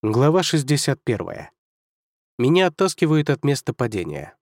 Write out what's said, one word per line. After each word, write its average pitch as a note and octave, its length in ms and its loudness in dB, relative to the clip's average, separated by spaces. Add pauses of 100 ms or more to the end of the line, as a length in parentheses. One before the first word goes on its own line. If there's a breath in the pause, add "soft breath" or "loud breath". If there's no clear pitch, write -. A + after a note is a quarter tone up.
Глава D3 320 4
шестьдесят C#3+ 640 -2
первая. - 480 -6 (840)
Меня E3+ 300 4
оттаскивают D#3 600 0
от C#3 140 -2
места C#3+ 300 -2
падения. E2+ 680 -6